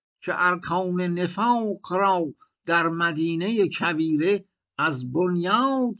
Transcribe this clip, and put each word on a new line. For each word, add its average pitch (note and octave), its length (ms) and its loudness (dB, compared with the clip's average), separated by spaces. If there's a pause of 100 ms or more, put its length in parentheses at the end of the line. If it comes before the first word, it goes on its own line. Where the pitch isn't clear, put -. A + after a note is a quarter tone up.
(220)
که F3+ 140 -4
ارکان F3+ 680 0
نفاق G3 920 -2
را F#3 320 2 (400)
در E3 240 2
مدینهٔ E3+ 800 0
کبیره E3 760 0 (320)
از C3 340 -2
بنیاد G3 880 0